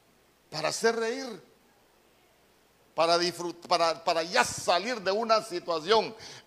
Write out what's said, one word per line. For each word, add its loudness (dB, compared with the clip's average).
Para -2
hacer 2
reír, -6
para 4
disfrut-, -4
para, 2
para 2
ya 2
salir -2
de 0
una 2
situación 0